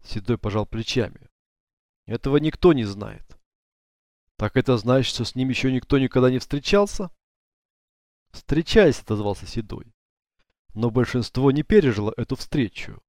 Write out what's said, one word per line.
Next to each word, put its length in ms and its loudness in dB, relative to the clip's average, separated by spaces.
Седой 340 -4
пожал 260 -4
плечами. 640 -6
«Этого 320 0
никто 340 4
не 120 2
знает». 540 -12
«Так 180 -2
это 220 2
значит, 360 0
что 100 -4
с 100 -10
ним 160 -2
ещё 200 -2
никто 280 0
никогда 320 4
не 80 -2
встречался?» 720 -2
«Встречались», 680 2
отозвался 460 -4
Седой. 460 -12
«Но 180 -2
большинство 600 0
не 120 0
пережило 540 2
эту 200 -4
встречу. 720 -6